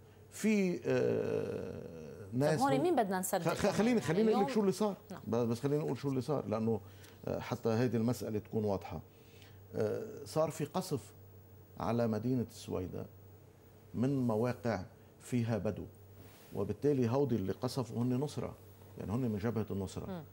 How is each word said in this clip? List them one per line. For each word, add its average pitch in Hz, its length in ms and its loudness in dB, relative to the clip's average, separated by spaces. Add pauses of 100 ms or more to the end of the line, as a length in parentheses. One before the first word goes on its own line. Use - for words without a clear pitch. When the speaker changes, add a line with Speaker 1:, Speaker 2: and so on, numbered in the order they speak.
(320)
Speaker 1:
في، 202 540 2
آه، 110 960 0 (520)
ناس 147 260 2
Speaker 2:
طب 254 60 2
هون 277 80 4
Speaker 1:
من، 269 80 2
Speaker 2:
مين 349 140 2
بدنا 196 240 2
نصدق 185 240 -2
Speaker 1:
خ-، 160 100 2
خ-، - 80 -2
Speaker 2:
كمان؟ 202 120 2
Speaker 1:
خليني، 202 160 4
Speaker 2:
يعني 233 120 4
Speaker 1:
خليني 208 280 4
أقول 208 60 4
Speaker 2:
اليوم 202 140 4
Speaker 1:
شو 214 120 2
اللي 196 100 4
صار. 208 240 0 (160)
Speaker 2:
نعم. 165 160 -10
Speaker 1:
ب-، 104 80 0
بس 117 240 2
خليني 147 240 2
أقول 147 140 0
شو 143 120 -2
اللي 131 120 0
صار، 131 260 -2
لأنه، 110 320 2 (480)
آه، 90 120 -2
حتى - 300 -2
هيدي 113 280 2
المسألة 113 420 0
تكون 107 260 -2
واضحة. 92 340 -2 (760)
آه، 110 280 0 (220)
صار 160 260 0
في 151 140 -4
قصف 151 360 -4 (760)
على 117 280 2
مدينة 113 440 0
السويداء 95 540 -6 (880)
من 131 340 2
مواقع 113 540 2 (380)
فيها 117 380 0
بدو، 90 260 -2 (720)
وبالتالي 117 540 2
هودي 127 260 2
اللي 98 180 0
قصفوا 117 500 -2
هن 127 160 2
نصرة، - 360 -6 (420)
يعني - 140 -6
هن 117 80 0
من 113 180 0
جبهة 107 340 0
النصرة. 98 360 -4
Speaker 2:
مم. 175 260 -8